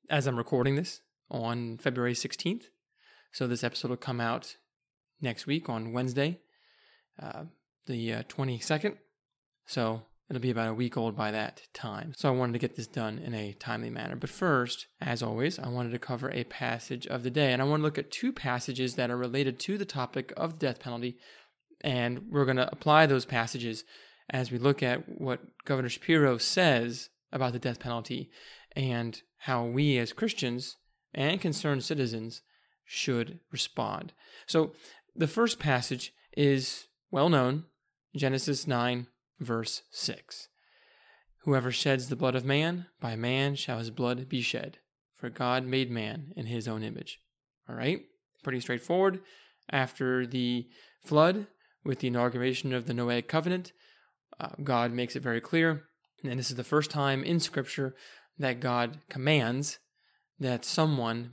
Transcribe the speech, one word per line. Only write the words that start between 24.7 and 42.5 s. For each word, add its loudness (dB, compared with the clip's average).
at 0
what -4
Governor 0
Shapiro 6
says 2
about 0
the -4
death -4
penalty -6
and -2
how 0
we 4
as 0
Christians -2
and 2
concerned 0
citizens -2
should -2
respond. -4
So 4
the 2
first 2
passage 0
is 2
well 4
known, 4
Genesis 0
nine, 0
verse -4
six. -8
"Whoever 2
sheds 2
the -2
blood 2
of 0
man, 2